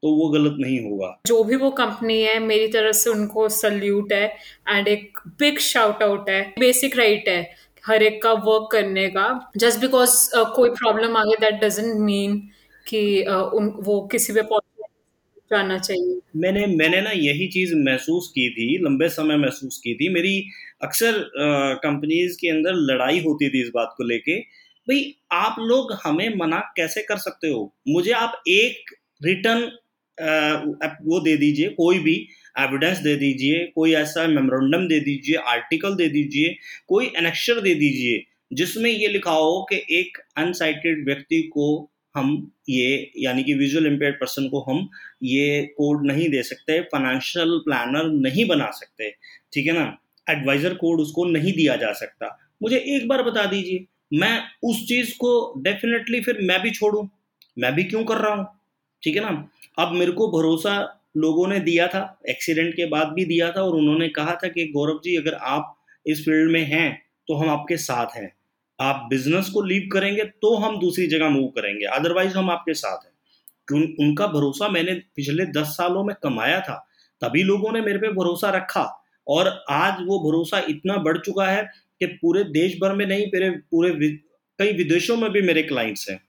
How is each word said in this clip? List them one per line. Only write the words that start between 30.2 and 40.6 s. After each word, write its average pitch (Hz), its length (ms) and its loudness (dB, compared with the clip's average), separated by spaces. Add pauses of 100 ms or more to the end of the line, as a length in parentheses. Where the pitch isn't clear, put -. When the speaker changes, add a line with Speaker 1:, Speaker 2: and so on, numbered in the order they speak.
Speaker 1:
अ, 151 840 -2
वो 165 180 0
दे 156 160 2
दीजिए, 147 320 2
कोई 175 300 2
भी 156 300 0 (300)
एविडेंस 139 400 0
दे 147 180 2
दीजिए, 139 580 0
कोई 160 180 4
ऐसा 156 340 0
मेमोरेंडम 139 600 2
दे 156 120 2
दीजिए, 143 360 -2
आर्टिकल 156 580 -2
दे 175 140 0
दीजिए, 147 480 0 (320)
कोई 214 280 2
एनेक्चर 170 440 0
दे 185 140 2
दीजिए, 127 500 0 (280)
जिसमें 180 380 -2
ये 208 180 0
लिखा 196 240 -2
हो 165 400 2
कि 170 260 0
एक 180 200 -4 (180)
अनसाइटेड 160 680 -2